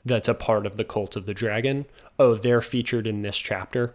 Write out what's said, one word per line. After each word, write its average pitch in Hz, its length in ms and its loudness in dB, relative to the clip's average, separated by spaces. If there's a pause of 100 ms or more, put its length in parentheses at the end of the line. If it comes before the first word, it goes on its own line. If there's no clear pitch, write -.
that's 120 240 0
a 117 60 4
part 107 320 0
of 101 100 -8
the 110 80 -2
Cult - 320 -6
of 98 100 -8
the 104 80 -6
Dragon. 120 520 -2 (320)
Oh, 123 160 8
they're 120 260 4
featured 117 460 -2
in 107 160 -2
this 101 160 -4
chapter. 113 560 -4